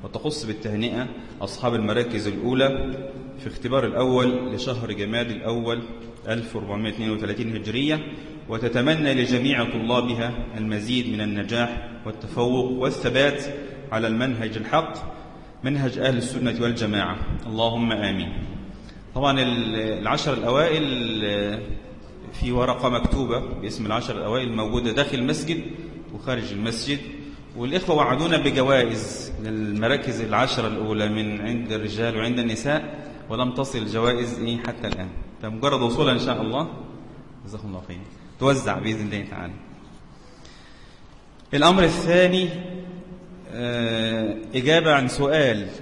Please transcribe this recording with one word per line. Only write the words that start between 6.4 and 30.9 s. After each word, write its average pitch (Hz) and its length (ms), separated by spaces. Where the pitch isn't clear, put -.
وأربعمائة 101 360
واثنين 110 200
وثلاثين 110 440
هجرية، 131 520
وتتمنى 127 640
لجميع 123 500
طلابها 117 720
المزيد 110 560
من 107 80
النجاح 104 680
والتفوق 123 680
والثبات 131 720
على 113 160
المنهج 113 500
الحق، - 360
منهج 135 340
أهل 127 200
السنة 120 440
والجماعة. 104 560
اللهم 113 440
آمين. 95 420
طبعًا 135 260
ال-، 117 340
العشر 110 580
الأوائل، 127 920
آه، 101 340
في - 180
ورقة 123 380
مكتوبة 123 500
باسم 107 460
العشر 113 320
الأوائل 113 380
موجودة 113 360
داخل 139 260
المسجد 151 440
وخارج 110 380
المسجد، 117 480
والإخوة 156 380
وعدونا 151 420
بجوائز 127 920
للمراكز 110 800
العشرة 113 460
الأولى 107 420